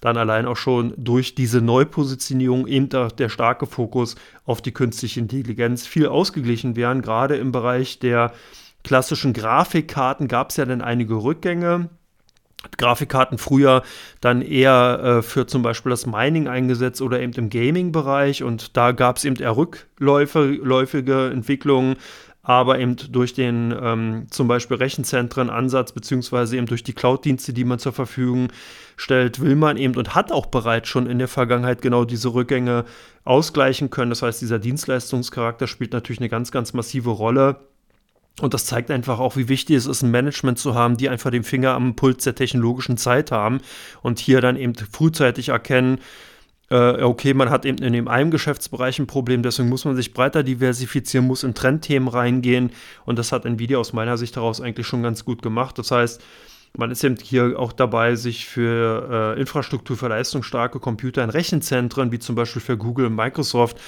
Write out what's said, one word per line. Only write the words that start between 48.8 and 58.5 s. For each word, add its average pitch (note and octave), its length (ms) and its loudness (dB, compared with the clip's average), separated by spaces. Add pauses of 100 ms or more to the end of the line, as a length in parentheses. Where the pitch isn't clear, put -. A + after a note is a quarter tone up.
ein C3 80 -4
Problem, B2+ 340 0
deswegen B2 260 0
muss C3 160 -2
man C#3 120 -2
sich B2 180 -4
breiter C#3+ 300 2
diversifizieren, B2+ 840 0
muss B2+ 160 -2
in B2+ 100 -2
Trendthemen C3+ 560 0
reingehen B2 640 2 (340)
und B2 140 -2
das A#2 140 -4
hat B2 120 -2
Nvidia A#2+ 320 -2
aus A#2 160 -2
meiner A#2 240 -2
Sicht A#2 200 -6
heraus A2+ 240 -4
eigentlich A#2+ 260 -8
schon B2 160 -2
ganz A2+ 220 -4
gut A#2+ 180 -6
gemacht. A#2+ 360 -4
Das A#2+ 120 -8
heißt, A#2+ 320 0 (560)
man A#2+ 140 -4
ist B2 100 -8
eben C3 180 2
hier B2 380 0
auch A#2 140 -4
dabei, A#2 420 2
sich A#2 320 -6
für, A#2 880 -2